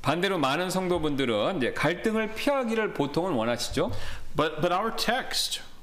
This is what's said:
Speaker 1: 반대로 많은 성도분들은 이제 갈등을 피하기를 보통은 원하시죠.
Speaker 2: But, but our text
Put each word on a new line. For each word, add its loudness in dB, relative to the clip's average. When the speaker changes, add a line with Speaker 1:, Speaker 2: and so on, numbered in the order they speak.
Speaker 1:
반대로 2
많은 2
성도분들은 0
이제 0
갈등을 0
피하기를 0
보통은 0
원하시죠. 0
Speaker 2:
But, 0
but 2
our 0
text -2